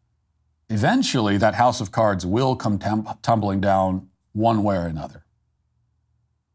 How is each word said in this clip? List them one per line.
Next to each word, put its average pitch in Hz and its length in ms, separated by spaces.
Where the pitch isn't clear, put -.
Eventually, 113 680
that 107 180
house 123 260
of 101 100
cards 101 320
will 123 320
come 104 220
tum-, 107 320
tumbling 101 360
down 95 500
one 110 280
way 101 160
or 85 80
another. 78 400